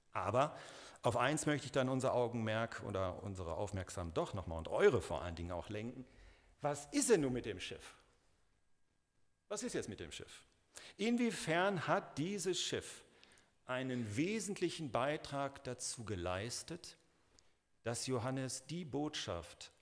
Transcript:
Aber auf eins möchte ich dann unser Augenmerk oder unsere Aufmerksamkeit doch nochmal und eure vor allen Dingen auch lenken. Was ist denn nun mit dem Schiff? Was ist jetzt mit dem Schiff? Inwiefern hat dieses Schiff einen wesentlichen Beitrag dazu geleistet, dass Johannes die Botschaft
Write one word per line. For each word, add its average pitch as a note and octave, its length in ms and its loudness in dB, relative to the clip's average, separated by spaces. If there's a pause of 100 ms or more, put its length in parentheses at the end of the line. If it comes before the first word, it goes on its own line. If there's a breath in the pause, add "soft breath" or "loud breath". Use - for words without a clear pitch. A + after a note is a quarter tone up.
(120)
Aber G#2+ 420 2 (460 loud breath)
auf A#2+ 160 4
eins C#3 300 4
möchte D3 180 2
ich - 80 -8
dann C3 160 4
unser C3 240 4
Augenmerk A2+ 760 2
oder F#2+ 360 0
unsere F#2 320 -4
Aufmerksamkeit F#2 640 -2
doch D#3+ 160 0
nochmal E2 240 -4
und D#2+ 100 -4
eure C#3 320 8
vor C#2 220 -2
allen F2 120 -4
Dingen E2+ 160 -6
auch F2 200 -4
lenken. A#2+ 340 -8 (560 loud breath)
Was C#3+ 320 -2
ist C#4 160 4
denn F#3+ 140 8
nun C3 100 4
mit A#2+ 140 -2
dem F#2+ 120 -4
Schiff? - 380 -10 (1500)
Was G#3 140 -4
ist B3 100 -2
jetzt A#2+ 160 -2
mit G2 100 -6
dem D#2+ 140 -8
Schiff? - 320 -12 (540 loud breath)
Inwiefern G3 880 2
hat F#3+ 320 0
dieses F#3 420 0
Schiff - 420 -4 (640 loud breath)
einen B2+ 500 -2
wesentlichen F3 800 0
Beitrag C#3 720 0
dazu B2 400 -6
geleistet, G2 960 -4 (840 soft breath)
dass A#2 240 -2
Johannes C3 600 0
die F3 180 -4
Botschaft C3+ 960 -4